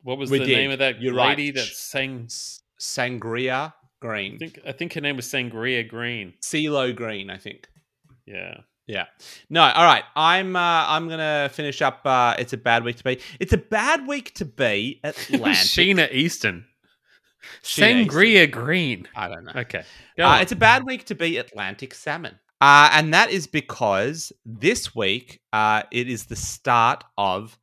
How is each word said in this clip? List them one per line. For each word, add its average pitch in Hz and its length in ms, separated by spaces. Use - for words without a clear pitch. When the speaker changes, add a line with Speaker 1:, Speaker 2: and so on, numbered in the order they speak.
Speaker 1:
what 135 160
was 135 140
Speaker 2:
We 139 80
Speaker 1:
the 131 60
Speaker 2:
did. 127 120
Speaker 1:
name 135 140
of 135 80
that 131 200
Speaker 2:
You're 123 140
Speaker 1:
lady 127 380
Speaker 2:
right. 135 40
Speaker 1:
that 120 120
sang? 135 580
Speaker 2:
S-, - 380
Sangria 127 920
Green. 107 340
Speaker 1:
I - 60
think, - 260
I 135 60
think 170 220
her 160 80
name 143 160
was 120 100
Sangria 120 600
Green. 113 540
Speaker 2:
CeeLo 147 540
Green, 104 340
I 95 80
think. - 320
Speaker 1:
Yeah. 92 360
Speaker 2:
Yeah. 95 180
No, 165 100
all 156 240
right. 127 180
I'm, 185 400
uh, 180 40
I'm 165 220
gonna 151 440
finish 147 300
up, 131 220
uh, 123 340
It's 123 140
a 123 40
Bad 117 260
Week 120 140
to - 60
Be. 127 160
It's - 140
a 196 40
bad 262 500
week 285 280
to 185 100
be 117 560
Speaker 1:
<laughs> - 20
Speaker 2:
Atlantic. 123 500
Speaker 1:
Sheena 175 440
Easton. 117 540
Speaker 2:
Sheena 220 440
Speaker 1:
Sangria 180 400
Speaker 2:
Easton. 139 40
Speaker 1:
Green. 131 640
Speaker 2:
I 95 120
don't 85 180
know. - 100
Speaker 1:
Okay. 120 280
Go 165 80
Speaker 2:
Uh, 139 40
Speaker 1:
on. 147 120
Speaker 2:
it's 185 100
a 220 40
bad 233 300
week 262 200
to 220 100
be 165 220
Atlantic 104 560
salmon. - 460
Uh, 143 300
and 156 220
that 208 160
is 175 180
because 127 840
this 117 520
week, 107 440
uh, 107 380
it 123 180
is 113 160
the 113 100
start 120 680
of 101 460